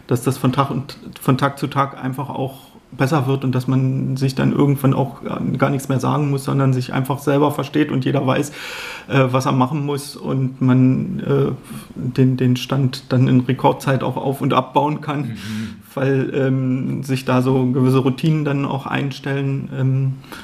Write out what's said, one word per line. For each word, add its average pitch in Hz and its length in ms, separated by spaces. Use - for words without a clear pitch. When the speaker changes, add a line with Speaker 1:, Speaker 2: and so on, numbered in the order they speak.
Speaker 1:
dass 123 160
das 131 160
von 131 140
Tag 139 180
und, - 280
von 131 180
Tag 139 200
zu 156 100
Tag 139 340
einfach 131 260
auch - 300
besser 135 320
wird 135 160
und 131 120
dass 127 120
man 131 520
sich 135 160
dann 139 180
irgendwann 139 400
auch 139 300
gar 135 140
nichts 135 180
mehr 131 100
sagen 135 300
muss, 139 160
sondern 135 300
sich 127 180
einfach 131 280
selber 143 300
versteht 147 400
und 131 140
jeder 131 220
weiß, 135 240
äh, 135 220
was 131 160
er 135 60
machen 135 340
muss 143 280
und 131 460
man, 131 600
äh, 139 320
den, 131 420
den 123 200
Stand 135 520
dann 131 200
in 131 120
Rekordzeit 131 640
auch 127 160
auf- 135 240
und 127 100
abbauen 139 480
kann, 151 200
Speaker 2:
Mhm. 117 160
Speaker 1:
weil, 135 400
ähm, 131 680
sich 131 220
da 127 160
so 131 320
gewisse 127 280
Routinen 151 440
dann 139 220
auch 139 180
einstellen. 139 880
Ähm, 135 400